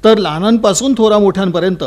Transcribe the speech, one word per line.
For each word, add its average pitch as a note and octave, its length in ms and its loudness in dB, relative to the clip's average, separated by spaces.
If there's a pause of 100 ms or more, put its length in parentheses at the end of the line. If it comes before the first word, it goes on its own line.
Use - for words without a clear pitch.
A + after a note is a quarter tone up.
तर A3 140 4
लहानांपासून G#3 800 0
थोरामोठ्यांपर्यंत F#3+ 880 0